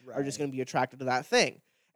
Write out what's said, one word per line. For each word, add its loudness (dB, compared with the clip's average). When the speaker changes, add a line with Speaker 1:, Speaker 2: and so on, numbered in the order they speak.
Speaker 1:
are -2
just -4
Speaker 2:
Right. -2
Speaker 1:
gonna -6
be -4
attracted -2
to -8
that 0
thing. 2